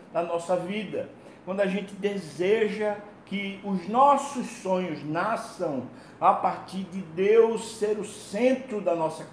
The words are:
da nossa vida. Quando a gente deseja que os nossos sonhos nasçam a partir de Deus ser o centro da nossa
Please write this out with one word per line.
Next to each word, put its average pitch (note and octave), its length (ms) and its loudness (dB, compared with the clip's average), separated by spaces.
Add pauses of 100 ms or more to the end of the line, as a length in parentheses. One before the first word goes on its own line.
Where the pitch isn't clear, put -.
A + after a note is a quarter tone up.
(120)
da E3 100 0
nossa E3+ 340 -2
vida. F3 520 -6 (380)
Quando F#3+ 140 -4
a G3 60 4
gente F#3+ 280 -4
deseja G3+ 1040 0 (280)
que G3 380 -6
os F#3+ 260 -2
nossos B3+ 580 4
sonhos F3+ 580 -4
nasçam E3 800 -2 (340)
a F3 140 6
partir - 520 -2
de F3+ 160 -8
Deus G3+ 800 4
ser G#3 200 0
o F#3+ 60 -4
centro A#3 760 0
da E3+ 160 0
nossa D#3+ 360 -4